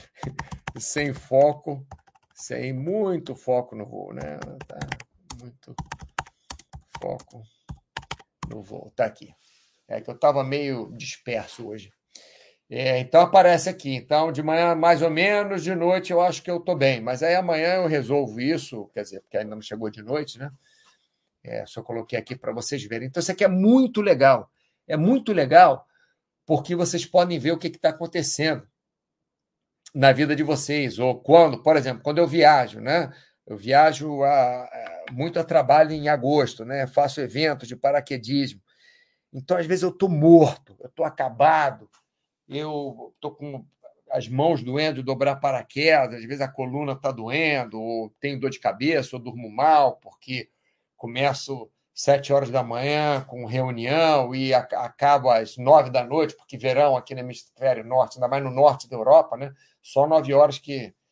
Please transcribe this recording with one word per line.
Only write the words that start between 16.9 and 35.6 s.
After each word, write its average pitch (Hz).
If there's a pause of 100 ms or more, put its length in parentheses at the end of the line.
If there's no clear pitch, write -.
Mas 123
aí 170
amanhã 175
eu 185
resolvo 135
isso, 127
quer 107
dizer, 98
porque -
ainda 107
não 107
chegou 107
de 107
noite, 131
né? 139 (920)
É, 113
só -
coloquei 117
aqui 110
pra -
vocês 120
verem. 113
Então, 170
isso 165
aqui 185
é 208
muito 220
legal. 135 (380)
É 156
muito 214
legal 156 (600)
porque 156
vocês 170
podem 175
ver 139
o 160
que 170
que -
tá 160
acontecendo 156 (1300)
na 135
vida 143
de 147
vocês. 143
Ou 123
quando, 165
por 156
exemplo, 127
quando 151
eu 170
viajo, 139
né? 135 (340)
Eu 107
viajo 143
a, 127
a, 120
muito 127
a 165
trabalho 151